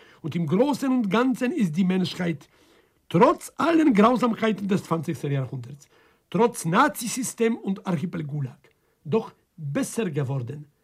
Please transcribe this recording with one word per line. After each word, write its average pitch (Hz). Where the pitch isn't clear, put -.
Und 156
im 170
Großen 254
und 247
Ganzen 247
ist 185
die 190
Menschheit 180
trotz 247
allen 311
Grausamkeiten 220
des 196
zwanzigsten 160
Jahrhunderts, 131
trotz 226
Nazisystem 233
und -
Archipel 170
Gulag, 143
doch 214
besser 180
geworden. 135